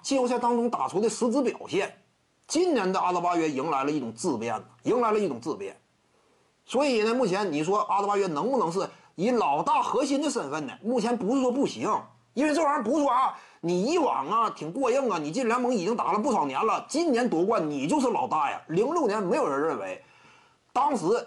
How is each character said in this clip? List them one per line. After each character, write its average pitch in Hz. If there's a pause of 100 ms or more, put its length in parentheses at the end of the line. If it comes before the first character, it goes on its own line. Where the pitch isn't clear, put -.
季 269
后 247
赛 240
当 240
中 233
打 135
出 165
的 226
实 220
质 262
表 202 (120)
现， - (520)
今 349
年 190
的 185
阿 180
德 175
巴 175
约 160
迎 143
来 135
了 147
一 151
种 117
质 160
变， 110 (220)
迎 226
来 226
了 214
一 202
种 120
质 151
变。 98 (880)
所 262
以 226
呢， 226
目 254
前 190
你 147
说 202
阿 190
德 202
巴 202
约 196
能 165
不 269
能 170
是 180 (240)
以 196
老 165
大 285
核 262
心 269
的 311
身 156
份 151
呢？ -
目 233
前 233
不 208
是 262
说 247
不 247
行， 120 (460)
因 294
为 302
这 320
玩 285
意 302
儿 247
不 254
是 294
说 269
啊， 247 (240)
你 180
以 359
往 139
啊 208
挺 160
过 254
硬 262
啊， 180
你 147
进 226
联 247
盟 240
已 185
经 226
打 -
了 202
不 226
少 160
年 135
了， 202
今 320
年 240
夺 170
冠 196
你 139
就 202
是 247
老 135
大 147
呀！ 98 (100)
零 214
六 330
年 214
没 196
有 240
人 139
认 151
为， 95 (680)
当 285
时 165 (220)